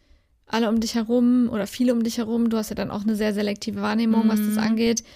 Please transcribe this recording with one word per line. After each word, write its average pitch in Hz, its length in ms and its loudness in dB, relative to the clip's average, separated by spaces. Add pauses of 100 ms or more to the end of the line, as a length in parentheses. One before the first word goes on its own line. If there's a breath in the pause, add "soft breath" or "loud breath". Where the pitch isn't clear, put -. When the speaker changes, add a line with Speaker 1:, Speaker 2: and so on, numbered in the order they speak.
(480)
Speaker 1:
alle 226 220 0
um 226 100 2
dich 220 160 -4
herum 240 560 2
oder 202 160 -4
viele 247 260 0
um 233 100 0
dich 226 140 -2
herum, 233 320 0
du 220 80 0
hast 214 120 -4
ja 214 60 -8
dann - 160 -4
auch 202 120 -6
eine 220 120 0
sehr 214 180 0
selektive 208 480 -4
Wahrnehmung, 220 460 2
was 220 120 2
das 214 160 0
Speaker 2:
Mhm. 214 80 0
Speaker 1:
angeht. 226 400 0 (120)